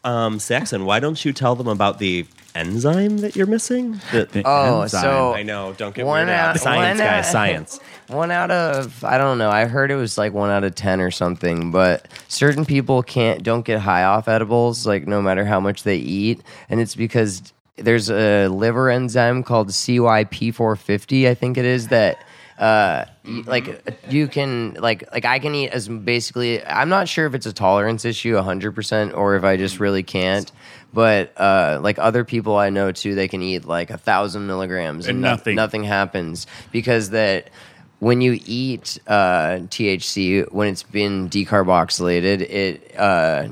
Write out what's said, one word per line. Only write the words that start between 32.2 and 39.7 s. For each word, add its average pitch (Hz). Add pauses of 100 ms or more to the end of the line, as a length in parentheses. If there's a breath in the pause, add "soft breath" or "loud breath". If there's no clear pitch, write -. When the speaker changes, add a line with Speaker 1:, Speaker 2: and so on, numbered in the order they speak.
Speaker 3:
people 107
I 101
know 98
too, 101
they 95
can 92
eat, 92
like, 85
a -
thousand 101
milligrams 90
and 123
Speaker 2:
And 127
Speaker 3:
no-, 127
Speaker 2:
nothing. 113
Speaker 3:
nothing 107
happens 95 (260 loud breath)
because 117
that 101 (500 loud breath)
when 123
you 127
eat, 123
uh, 90 (100)